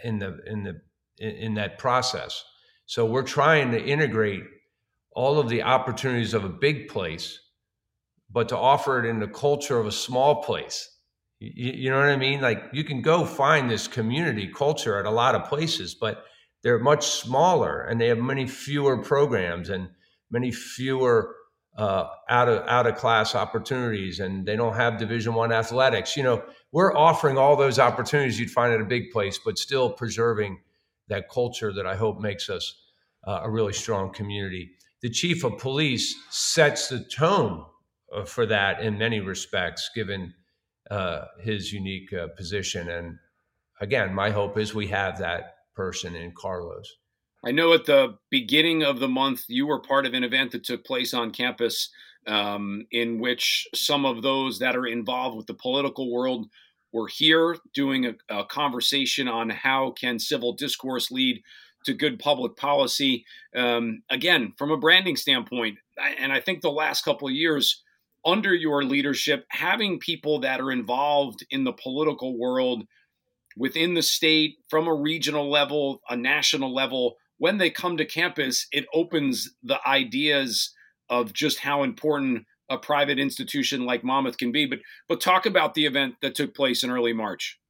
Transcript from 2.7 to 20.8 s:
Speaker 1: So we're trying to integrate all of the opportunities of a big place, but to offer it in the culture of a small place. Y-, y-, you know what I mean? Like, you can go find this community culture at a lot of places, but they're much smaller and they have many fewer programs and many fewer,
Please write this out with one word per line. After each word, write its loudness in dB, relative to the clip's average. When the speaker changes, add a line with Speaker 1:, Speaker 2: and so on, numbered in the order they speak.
Speaker 1:
So 0
we're 2
trying 4
to 0
integrate 0
all 2
of 2
the 0
opportunities 0
of 0
a -4
big 0
place, -6
but 0
to -2
offer 2
it 0
in -2
the -4
culture 0
of 0
a -4
small 2
place. -6
Y-, -12
y-, -4
you -2
know 2
what 6
I 4
mean? 0
Like, 0
you -4
can -6
go 4
find 2
this -2
community -2
culture 0
at -2
a -2
lot 4
of 0
places, -4
but -4
they're 4
much 4
smaller 2
and -2
they 4
have 4
many -2
fewer 0
programs 2
and -4
many -2
fewer, 0